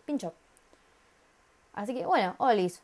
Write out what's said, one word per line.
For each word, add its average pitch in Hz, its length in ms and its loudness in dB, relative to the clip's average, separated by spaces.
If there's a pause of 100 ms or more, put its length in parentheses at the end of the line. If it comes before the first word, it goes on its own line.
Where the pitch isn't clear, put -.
pincho. 262 300 -4 (1400)
Así 214 200 -6
que 254 120 -6
bueno, 214 340 2
olis, 208 440 2